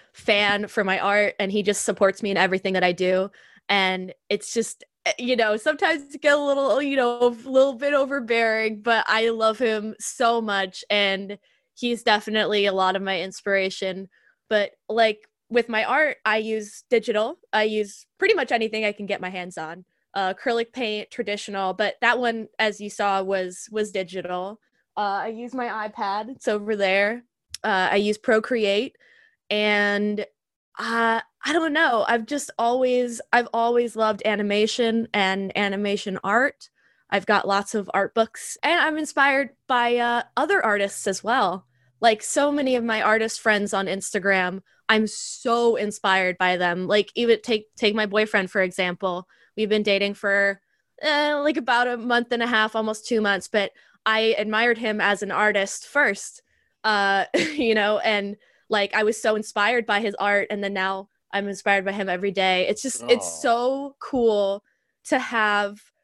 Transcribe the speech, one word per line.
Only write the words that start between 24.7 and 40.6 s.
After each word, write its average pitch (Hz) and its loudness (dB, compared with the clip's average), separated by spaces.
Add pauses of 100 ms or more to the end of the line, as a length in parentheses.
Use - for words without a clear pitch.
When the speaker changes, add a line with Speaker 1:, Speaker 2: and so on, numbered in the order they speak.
Speaker 1:
Uh, 196 -2
I 226 -6
use 226 -12
my 220 -6
iPad. 214 -6
It's 262 -8
over 208 -2
there. 202 0 (400)
Uh, 190 2
I 196 2
use 208 0
Procreate, 220 0 (540)
and, 208 0 (580)
uh, 226 0 (240)
I 277 -2
don't 320 0
know. 285 2
I've 226 0
just 285 -4
always, 247 2 (100)
I've 240 4
always 233 0
loved 220 0
animation 220 0
and 190 0
animation 202 -2
art. 233 0 (400)
I've 196 -2
got 208 2
lots 202 0
of 202 -4
art 196 0
books, - -2
and 339 2
I'm 302 0
inspired 277 0 (140)
by, 240 2
uh, 240 0 (120)
other 320 2